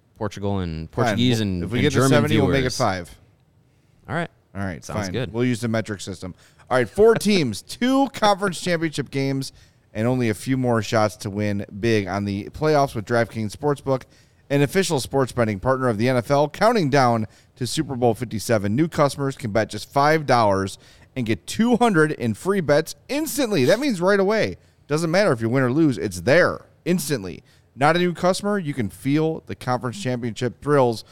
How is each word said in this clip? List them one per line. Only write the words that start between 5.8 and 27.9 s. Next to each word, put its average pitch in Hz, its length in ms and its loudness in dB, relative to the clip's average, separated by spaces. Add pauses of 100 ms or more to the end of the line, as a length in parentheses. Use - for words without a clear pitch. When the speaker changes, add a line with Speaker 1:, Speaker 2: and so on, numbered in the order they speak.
Speaker 2:
system. 92 340 -12 (380)
All 127 60 4
right, 123 120 2
four 220 260 6
<laughs> - 0 -
teams, 170 460 0
two 262 520 0
conference 196 480 0
championship 160 500 -4
games, 135 400 -4 (420)
and 110 140 -2
only 123 220 0
a 104 40 0
few 131 240 -4
more 120 240 2
shots 107 360 0
to 107 120 -8
win 101 360 -4 (160)
big 107 260 2
on 101 180 -4
the 101 260 -4
playoffs 147 440 0
with 110 100 -6
DraftKings 113 460 -2
Sportsbook, 135 520 -2 (460)
an 143 120 2
official 165 400 0
sports 135 320 -2
betting 110 260 0
partner 131 300 0
of 107 100 0
the 117 100 2
N 131 80 2
F 120 140 -2
L, 143 180 4
counting 202 400 2
down 120 380 2 (300)
to 123 100 -6
Super 139 280 -4
Bowl 120 200 2
fifty-seven. 104 600 -2
New 160 120 2
customers 139 480 -2
can 117 160 -8
bet 107 180 0
just - 220 -12
five 151 340 2
dollars 101 540 2 (380)
and 123 80 -4
get 107 220 -4
two 233 300 2
hundred 160 360 4
in 113 200 -2
free 190 280 -2
bets 147 340 0 (140)
instantly. 247 560 0
That 196 160 4
means 254 180 -2
right 196 200 2
away. 190 360 0 (320)
Doesn't 160 240 -2
matter 185 220 4
if 113 80 -2
you 113 80 0
win 135 140 2
or 123 100 2
lose, 147 240 2
it's 90 240 -6
there 123 440 2 (200)
instantly. 143 580 -4 (340)
Not 151 200 4